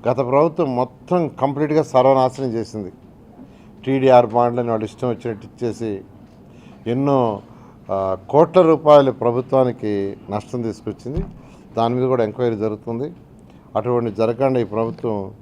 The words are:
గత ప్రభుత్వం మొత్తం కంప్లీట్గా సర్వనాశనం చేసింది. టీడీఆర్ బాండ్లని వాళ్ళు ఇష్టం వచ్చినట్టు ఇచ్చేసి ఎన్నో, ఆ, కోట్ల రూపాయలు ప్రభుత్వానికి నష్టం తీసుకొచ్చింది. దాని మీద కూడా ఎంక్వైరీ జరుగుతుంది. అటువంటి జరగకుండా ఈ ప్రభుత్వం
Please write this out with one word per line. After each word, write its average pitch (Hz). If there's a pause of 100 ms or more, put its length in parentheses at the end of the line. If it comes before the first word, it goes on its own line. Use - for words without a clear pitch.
గత 131
ప్రభుత్వం 139
మొత్తం 147
కంప్లీట్గా 147
సర్వనాశనం 131
చేసింది. 110 (920)
టీడీఆర్ 131
బాండ్లని 120
వాళ్ళు 110
ఇష్టం 123
వచ్చినట్టు 110
ఇచ్చేసి 110 (880)
ఎన్నో, 123 (500)
ఆ, 95 (120)
కోట్ల 170
రూపాయలు 147
ప్రభుత్వానికి 117 (120)
నష్టం 104
తీసుకొచ్చింది. 113 (520)
దాని 117
మీద 127
కూడా 127
ఎంక్వైరీ 113
జరుగుతుంది. 117 (640)
అటువంటి 117
జరగకుండా 120
ఈ 117
ప్రభుత్వం 107 (100)